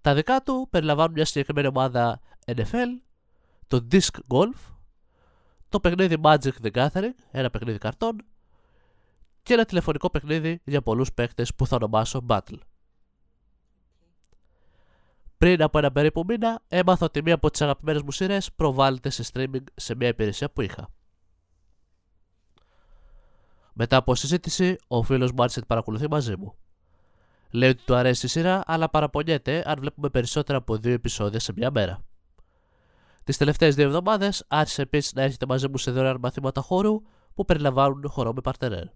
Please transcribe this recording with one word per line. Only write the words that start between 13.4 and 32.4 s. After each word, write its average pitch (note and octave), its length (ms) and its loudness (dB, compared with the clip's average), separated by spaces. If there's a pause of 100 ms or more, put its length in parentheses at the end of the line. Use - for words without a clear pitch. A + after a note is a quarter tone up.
Πριν F3 240 6
από D#3 160 2
ένα C#3+ 140 2
περίπου D3+ 340 2
μήνα, A3+ 420 -2
έμαθα F3+ 380 2
ότι D3 160 -4
μία E3 120 4
από D3+ 160 2
τις - 120 -6
αγαπημένες D3 400 -2
μου C#3+ 80 -10
σειρές F#3+ 420 -4
προβάλλεται C3+ 580 0
σε A#2+ 220 -8
streaming C3 320 -6 (100)
σε - 200 -8
μία B2 140 0
υπηρεσία A2+ 420 -2
που - 100 -8
είχα. - 300 -8 (2750)
Μετά A#2 240 2
από B2+ 180 4
συζήτηση, F3 600 0 (100)
ο A#2 160 0
φίλος B2+ 300 2
μου B2+ 100 0
άρχισε B2 180 0
να A2 60 -14
την - 0 -
παρακολουθεί A2+ 420 -2
μαζί B2+ 280 -2
μου. G2+ 200 -14 (1000)
Λέει B2 140 4
ότι B2+ 160 2
του B2+ 100 4
αρέσει B2 320 2
η - 20 -2
σειρά, F3+ 380 0
αλλά D#3+ 220 0
παραπονιέται D3+ 800 -2
αν D3 140 -4
βλέπουμε C#3+ 300 -6
περισσότερα C3+ 480 -2
από A2+ 180 -4
δύο A#2 160 0
επεισόδια A2+ 480 -2
σε - 160 -6
μια A#2+ 140 -2
μέρα. G2 340 -2 (1200)